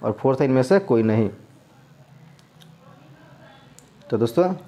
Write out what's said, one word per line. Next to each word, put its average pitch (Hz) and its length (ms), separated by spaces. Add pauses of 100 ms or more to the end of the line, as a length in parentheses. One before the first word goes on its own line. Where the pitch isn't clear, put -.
और 110 100
fourth 131 280
है 139 60
इनमें 131 160
से 190 180
कोई 117 220
नहीं। 110 260 (2750)
तो 110 80
दोस्तों, 170 340 (160)